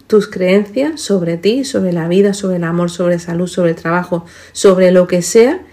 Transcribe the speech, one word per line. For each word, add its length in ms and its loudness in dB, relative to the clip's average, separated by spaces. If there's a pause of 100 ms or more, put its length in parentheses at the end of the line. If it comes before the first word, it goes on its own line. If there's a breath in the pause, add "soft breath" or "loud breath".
tus 220 2
creencias 680 -2
sobre 380 -2
ti, 300 -2
sobre 260 -2
la 160 -4
vida, 240 2
sobre 240 -4
el 80 -4
amor, 260 -2
sobre 280 -2
salud, 300 -6
sobre 240 0
el 40 -8
trabajo, 480 -4 (280 loud breath)
sobre 400 4
lo 160 4
que 120 0
sea 400 2 (120 loud breath)